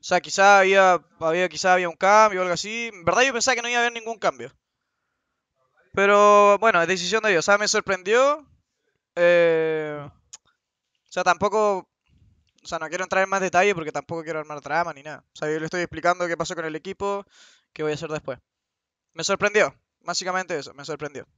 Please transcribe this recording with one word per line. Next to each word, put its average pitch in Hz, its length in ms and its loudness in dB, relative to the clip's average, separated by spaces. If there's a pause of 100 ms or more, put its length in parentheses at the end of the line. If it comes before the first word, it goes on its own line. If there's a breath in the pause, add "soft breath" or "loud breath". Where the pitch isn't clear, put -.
Sea, 180 140 0
quizá 196 400 4
había, 190 440 4 (140)
había, 170 300 -2
quizá 180 260 0
había 180 140 0
un 160 80 -10
cambio 202 440 4
o - 20 0
algo 180 120 -2
así. 226 380 -8
En 180 120 -20
verdad 180 180 2
yo 262 100 2
pensaba 240 240 0
que 233 60 -8
no 240 60 -6
iba 240 100 -2
a - 20 0
haber 240 120 0
ningún 226 260 -10
cambio. 135 380 -6 (1400)
Pero, 202 680 6
bueno, 214 220 2
es 165 60 2
decisión 180 380 -2
de 214 60 2
ellos. 165 140 2
O 202 60 0
sea, 202 80 4
me 208 80 -2
sorprendió. 220 800 0 (680)
Eh... 160 840 2
o - 1120 -20
sea, 180 120 -4
tampoco... 190 640 0 (760)
o - 40 -20
sea, 165 120 -8
no 160 100 -8
quiero 180 140 -6
entrar 190 220 0
en 190 60 -6
más 196 100 -2
detalle 185 340 2
porque 160 160 -8
tampoco 151 320 -10
quiero 156 160 -8
armar 151 220 -12
drama 160 320 -4
ni 139 100 -18
nada. 147 300 -18
O - 40 -20
sea, 151 140 -6
yo 156 80 -4
le 156 60 -6
estoy 180 160 -6
explicando 175 480 -2
qué 165 80 -4
pasó 165 180 -6
con 160 120 -8
el 156 100 -10
equipo, 196 500 -8 (460 soft breath)
qué - 100 -10
voy 151 100 -2
a - 40 -4
hacer 151 140 -12
después. 147 280 -10 (760)
Me 165 100 -10
sorprendió. 196 500 0 (260)
Básicamente 180 560 -6
eso, 135 180 -10
me 139 100 -20
sorprendió. 143 420 -12 (120)